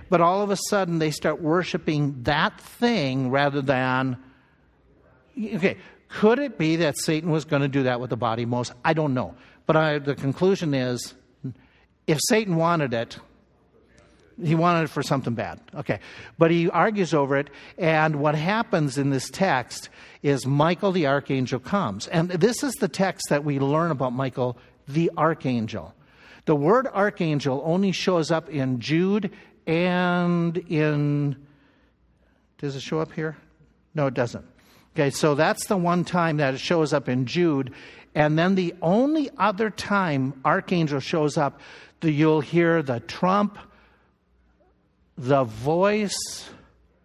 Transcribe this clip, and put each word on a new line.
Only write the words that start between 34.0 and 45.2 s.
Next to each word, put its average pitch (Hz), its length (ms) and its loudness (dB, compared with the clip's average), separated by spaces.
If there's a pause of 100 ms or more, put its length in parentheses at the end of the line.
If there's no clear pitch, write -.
it 123 80 -2
doesn't. 117 300 -4 (500)
Okay, 143 160 2
so 147 240 2
that's 165 320 2
the 208 100 0
one 175 260 2
time 165 340 0
that 135 180 0
it 127 40 -10
shows 160 320 2
up 143 160 0
in 127 200 0
Jude. 139 440 0 (440)
And 151 220 2
then 185 180 2
the 175 260 0
only 262 560 2
other 208 320 0
time 151 760 -2
archangel 160 560 0
shows 151 380 -2
up, 143 240 -2 (400)
the, 165 100 2
you'll 156 300 4
hear 165 400 2
the 127 180 -4
trump, 196 580 0 (1600)
the 135 280 2